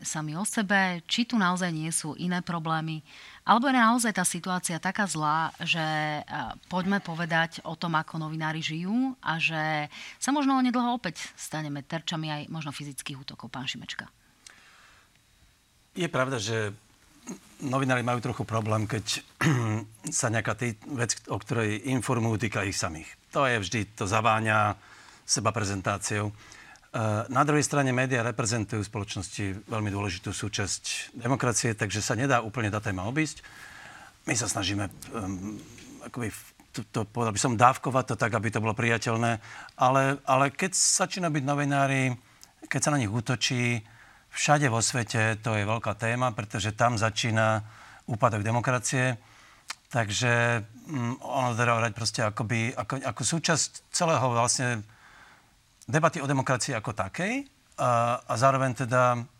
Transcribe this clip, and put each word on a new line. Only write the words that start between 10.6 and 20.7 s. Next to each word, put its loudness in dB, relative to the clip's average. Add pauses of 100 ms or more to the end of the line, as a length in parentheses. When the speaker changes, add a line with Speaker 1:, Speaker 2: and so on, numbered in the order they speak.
Speaker 1:
opäť -6 (160)
staneme -6
terčami -6
aj -6
možno -8
fyzických -10
útokov? -14
Pán -8
Šimečka. -10 (1800)
Speaker 2:
Je -2
pravda, 0
že -2 (920)
novinári 2
majú 0
trochu -4
problém, 0
keď -4 (420)
<clears throat> -4
sa 0
nejaká 0
tý-, -4 (160)